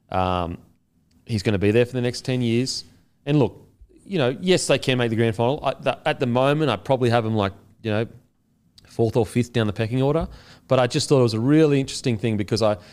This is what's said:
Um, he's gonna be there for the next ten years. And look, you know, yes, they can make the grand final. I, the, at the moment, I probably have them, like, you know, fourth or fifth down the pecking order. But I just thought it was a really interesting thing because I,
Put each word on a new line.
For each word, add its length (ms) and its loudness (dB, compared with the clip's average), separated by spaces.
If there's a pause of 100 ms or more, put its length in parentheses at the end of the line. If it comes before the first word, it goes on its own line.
(100)
Um, 460 -2 (720)
he's 160 -4
gonna 160 0
be 120 2
there 140 4
for 80 -4
the 80 -4
next 240 -6
ten 160 -4
years. 440 -2 (420)
And 120 2
look, 160 0 (520)
you 120 -8
know, 220 0
yes, 260 0
they 120 2
can 180 0
make 140 0
the 60 -2
grand 200 0
final. 260 0
I, 120 -2
the, 240 -4 (100)
at 120 -2
the 60 0
moment, 440 2
I 60 0
probably 340 0
have 140 2
them, 120 -2
like, 160 0 (300)
you 80 -4
know, 160 -2 (800)
fourth 300 -2
or 100 2
fifth 260 -2
down 140 0
the 80 -2
pecking 260 -2
order. 260 0 (400)
But 120 2
I 80 4
just 220 -2
thought 120 6
it 40 6
was 100 0
a 60 -2
really 380 4
interesting 380 -4
thing 220 -2
because 240 -2
I, 140 2 (160)